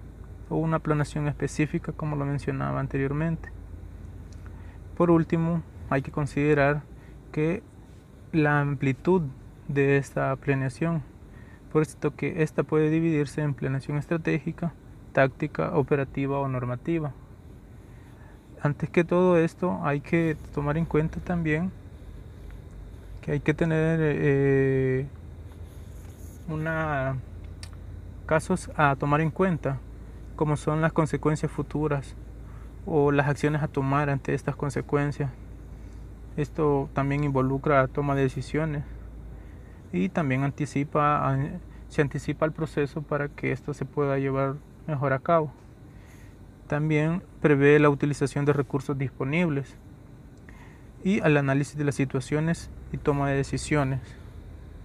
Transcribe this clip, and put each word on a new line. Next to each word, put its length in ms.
o 80
una 240
planeación 480
específica, 640
como 240
lo 80
mencionaba 560
anteriormente. 720
Por 140
último, 520
hay 140
que 80
considerar 720
que 300
la 280
amplitud 600
de 280
esta 400
planeación, 680
puesto 440
que 260
esta 220
puede 260
dividirse 520
en 120
planeación 420
estratégica, 760
táctica, 640
operativa 640
o 100
normativa. 640
Antes 280
que 140
todo 340
esto, 460
hay 160
que 360
tomar 240
en 80
cuenta 360
también 500
que 100
hay 80
que 140
tener, 480
eh, 1040
una, 680
casos 500
a 200
tomar 240
en 100
cuenta, 480
como 200
son 240
las 120
consecuencias 580
futuras 640
o 260
las 160
acciones 340
a 60
tomar 400
ante 260
estas 220
consecuencias. 760
Esto 580
también 300
involucra 640
toma 260
de 80
decisiones 600
y 160
también 360
anticipa, 840
a-, 300
se 120
anticipa 460
el 60
proceso 500
para 260
que 240
esto 220
se 100
pueda 340
llevar 360
mejor 260
a 60
cabo. 340
También 540
prevé 380
la 100
utilización 560
de 80
recursos 420
disponibles 800
y 140
el 180
análisis 400
de 80
las 120
situaciones 720
y 60
toma 300
de 80
decisiones. 640